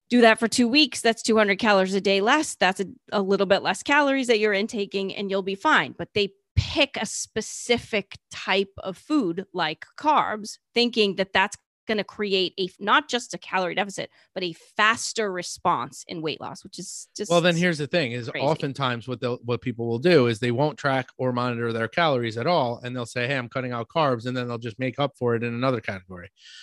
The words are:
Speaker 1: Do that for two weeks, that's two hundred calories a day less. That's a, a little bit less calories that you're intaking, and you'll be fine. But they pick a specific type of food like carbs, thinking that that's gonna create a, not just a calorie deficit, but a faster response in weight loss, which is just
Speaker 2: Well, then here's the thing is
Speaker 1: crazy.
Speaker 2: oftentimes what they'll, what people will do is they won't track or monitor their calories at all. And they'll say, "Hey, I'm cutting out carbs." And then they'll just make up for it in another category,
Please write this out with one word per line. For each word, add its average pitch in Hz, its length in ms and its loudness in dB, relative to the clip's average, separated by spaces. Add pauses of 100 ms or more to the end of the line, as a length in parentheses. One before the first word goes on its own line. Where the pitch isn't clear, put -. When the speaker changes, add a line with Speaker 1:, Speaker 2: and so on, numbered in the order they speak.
(100)
Speaker 1:
Do 247 120 4
that 220 180 8
for 233 80 2
two 240 200 2
weeks, 277 340 2
that's 226 200 2
two 220 160 2
hundred 202 220 4
calories 190 360 4
a 190 60 0
day 196 200 2
less. 277 340 2
That's 190 240 2
a, 196 60 -4 (260)
a 208 100 0
little 196 260 2
bit 185 140 4
less 180 220 -4
calories 277 440 2
that 226 120 4
you're 214 140 2
intaking, 196 600 -4
and 202 160 -6
you'll 190 140 -2
be 196 120 -4
fine. 202 420 2
But 170 160 -8
they 202 160 0 (260)
pick - 440 0
a 220 60 -4
specific - 1120 -6 (140)
type 196 480 -2
of 190 180 -10
food 196 560 -2
like 160 320 -6 (120)
carbs, 220 600 0 (160)
thinking 226 420 2
that 190 180 -2
that's 196 220 2 (320)
gonna 214 160 -2
create 190 560 -2
a, 185 100 -4 (100)
not 269 300 0
just 247 240 -6
a 170 60 -8
calorie 180 340 -4
deficit, 185 380 -6 (240)
but 185 80 -6
a 165 100 -4 (240)
faster 220 540 0
response 175 760 -4
in 165 140 -10
weight 151 180 -4
loss, - 240 -14
which - 140 -20
is - 300 -14 (100)
just 208 140 -4
Speaker 2:
Well, 170 100 6
then 175 140 4
here's 170 240 0
the 147 80 -4
thing 151 240 0
is 123 180 -8
Speaker 1:
crazy. 123 160 -4
Speaker 2:
oftentimes 135 640 -2
what 123 140 -6
they'll, 123 160 -2
what 117 240 -4
people 117 260 -6
will 117 100 -2
do 139 300 6
is 117 100 0
they 120 140 0
won't 139 260 0
track 131 300 -2 (100)
or 127 160 -2
monitor 120 400 -2
their 113 140 -2
calories 123 500 0
at 120 80 -4
all. 131 380 0
And 123 120 -8
they'll 120 120 -6
say, 123 180 -4
"Hey, 139 120 -2
I'm 120 120 -6
cutting 127 220 -6
out 117 160 -6
carbs." 127 400 0
And 127 100 -4
then 123 100 -4
they'll 120 120 -6
just 117 180 -8
make 131 220 -4
up 139 180 -2
for 120 180 0
it 113 80 -4
in 120 100 -4
another 123 280 0
category, 92 480 -10 (340)